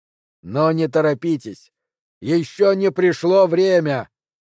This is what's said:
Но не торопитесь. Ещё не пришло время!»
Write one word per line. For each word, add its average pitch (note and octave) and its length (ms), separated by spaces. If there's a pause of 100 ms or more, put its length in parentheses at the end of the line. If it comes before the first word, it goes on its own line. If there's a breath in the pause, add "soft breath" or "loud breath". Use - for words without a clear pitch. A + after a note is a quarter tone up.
(440)
Но C#3 280
не D#3+ 160
торопитесь. D3+ 880 (480)
Ещё E3+ 520
не G3 180
пришло F#3 560
время!» E3 600 (320)